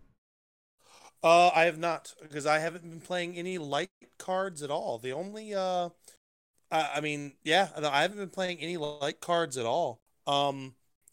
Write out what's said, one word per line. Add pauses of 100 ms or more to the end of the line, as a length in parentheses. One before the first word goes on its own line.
(1200)
Uh,
I
have
not, (180)
'cause
I
haven't
been
playing
any
light (260)
cards
at
all.
The
only,
uh, (840)
I,
I
mean,
yeah,
no,
I
haven't
been
playing
any
light
cards
at
all. (240)
Um, (380)